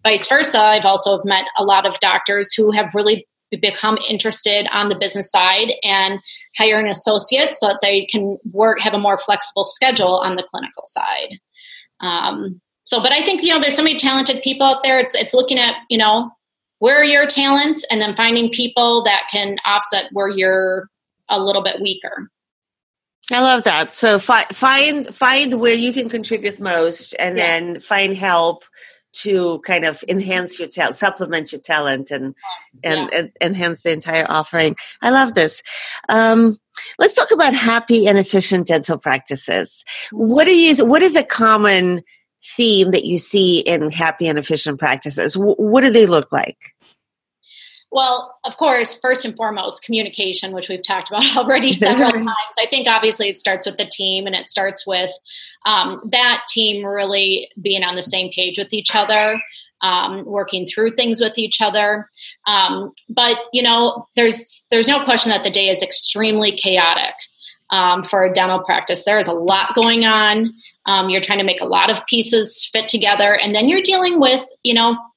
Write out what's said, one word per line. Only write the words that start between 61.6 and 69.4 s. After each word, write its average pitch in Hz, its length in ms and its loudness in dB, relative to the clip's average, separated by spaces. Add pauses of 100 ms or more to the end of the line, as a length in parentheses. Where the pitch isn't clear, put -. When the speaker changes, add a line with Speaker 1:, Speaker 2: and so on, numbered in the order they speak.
Speaker 1:
other. 208 480 0 (380)
Um, 190 440 0 (160)
but, 240 300 0 (160)
you 247 100 0
know, 233 440 0 (100)
there's, 226 540 -2
there's 233 180 2
no 277 160 2
question 233 240 2
that 202 160 0
the 196 40 0
day 196 200 2
is 190 120 0
extremely 214 720 0
chaotic, 180 640 0 (540)
um, 185 340 0
for 190 200 0
a 185 100 0
dental 185 280 0
practice. 185 440 -2
There 208 140 2
is - 80 -2
a 170 60 -4
lot 185 400 0